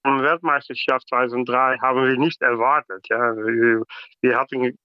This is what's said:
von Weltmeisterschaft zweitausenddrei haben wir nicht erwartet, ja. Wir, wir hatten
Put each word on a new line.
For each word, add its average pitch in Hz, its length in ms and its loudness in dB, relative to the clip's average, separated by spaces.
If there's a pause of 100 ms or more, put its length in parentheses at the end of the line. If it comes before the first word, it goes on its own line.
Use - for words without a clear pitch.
von 135 200 0
Weltmeisterschaft 143 840 -2
zweitausenddrei 123 680 0
haben 131 280 0
wir 131 120 2
nicht 156 240 -2
erwartet, 120 680 0
ja. 117 280 0
Wir, 113 480 2 (360)
wir 123 180 2
hatten 127 460 -2